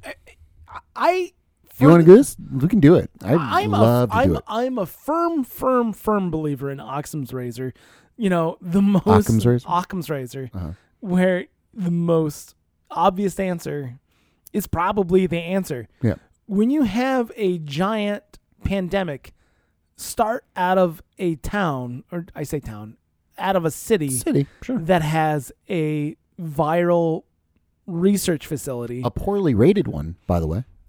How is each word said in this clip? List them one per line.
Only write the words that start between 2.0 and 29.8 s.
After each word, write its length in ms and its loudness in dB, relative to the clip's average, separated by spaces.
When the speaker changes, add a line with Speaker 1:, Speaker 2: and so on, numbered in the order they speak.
Speaker 1:
for 40 6
Speaker 2:
do 100 12
this? 180 4
We 160 0
can 120 2
do 160 8
it. 160 0
I'd 140 2
Speaker 1:
I'm 340 -2
Speaker 2:
love 400 4
Speaker 1:
a, 100 -2
Speaker 2:
to 60 4
do 40 2
Speaker 1:
I'm, 60 0
Speaker 2:
it. 100 -10
Speaker 1:
I'm 320 -4
a 80 -4
firm, 560 -2
firm, 500 -2
firm 380 -2
believer 400 -4
in 80 -10
Occam's 520 -8
razor. 420 -8
You 140 -2
know, 280 0
the 220 0
most 240 2
Speaker 2:
Occam's 400 4
razor? 240 2
Speaker 1:
Occam's 400 -4
razor, 440 -8
Speaker 2:
Uh-huh. 180 -8
Speaker 1:
where 460 0
the 180 -4
most 640 -2
obvious 480 0
answer 600 -6
is 160 -4
probably 600 0
the 120 -4
answer. 480 -6
Speaker 2:
Yeah. 140 0
Speaker 1:
When 220 2
you 140 2
have 520 -2
a 240 -2
giant 800 -4
pandemic 680 -4
start 500 -4
out 220 0
of 240 0
a 200 -4
town, 720 -4
or 140 -8
I 80 -8
say 160 -6
town, 380 -14
out 180 -2
of 100 0
a 60 -2
city 380 -2
Speaker 2:
City, 380 -2
sure. 180 -6
Speaker 1:
that 220 0
has 500 -2
a 460 -4
viral 840 0
research 580 0
facility. 580 -8
Speaker 2:
A 80 -2
poorly 440 -2
rated 320 4